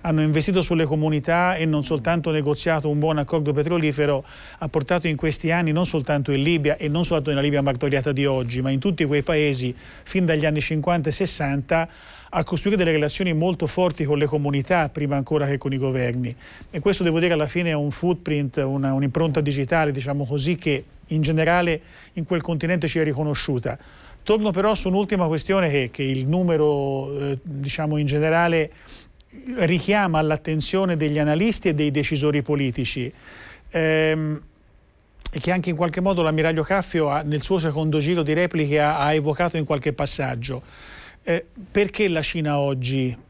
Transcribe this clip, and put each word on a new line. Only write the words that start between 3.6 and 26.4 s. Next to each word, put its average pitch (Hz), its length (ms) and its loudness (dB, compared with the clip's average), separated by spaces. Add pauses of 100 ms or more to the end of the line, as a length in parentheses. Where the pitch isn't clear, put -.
ha 156 100 -6
portato 165 380 0
in 160 80 0
questi 156 380 -2
anni, 170 180 0
non 151 160 0
soltanto 147 460 0
in 135 100 2
Libia 151 340 2
e 156 120 -4
non 165 160 0
soltanto 156 260 0
nella 139 120 0
Libia 143 200 2
martoriata 139 480 0
di 139 160 0
oggi, 127 360 -2
ma 135 80 0
in 135 100 0
tutti 165 240 0
quei 143 180 0
paesi 143 540 0
fin - 480 -4
dagli 156 200 2
anni 151 160 2
cinquanta 160 480 0
e 151 40 0
sessanta, 160 760 -2 (420)
a 165 140 0
costruire 196 320 0
delle 175 140 2
relazioni 156 420 0
molto 165 340 0
forti 175 380 0
con 147 140 2
le 147 80 2
comunità, 143 640 0
prima 143 260 -2
ancora 143 300 0
che 139 100 0
con 131 160 -4
i 135 60 -2
governi. 123 560 -2 (360)
E 170 100 -6
questo, 190 220 2
devo 165 180 2
dire, 170 120 2
alla 151 140 2
fine 170 240 -2
è 160 40 0
un 147 160 0
footprint, 151 680 -2
una, 135 360 0
un'impronta 139 480 2
digitale, 147 520 0
diciamo 139 340 -4
così, 139 300 -2
che 139 280 -2 (220)
in 156 160 0
generale 160 580 2 (320)
in 165 120 -6
quel 170 180 -2
continente 165 440 0
ci 156 120 0
è 160 40 4
riconosciuta. 139 760 -2 (440)
Torno 214 280 2
però 196 240 2
su - 140 -2
un'ultima 190 380 2
questione 160 440 0
che, 135 200 2
che - 120 -8
il 131 260 -2
numero, 143 880 2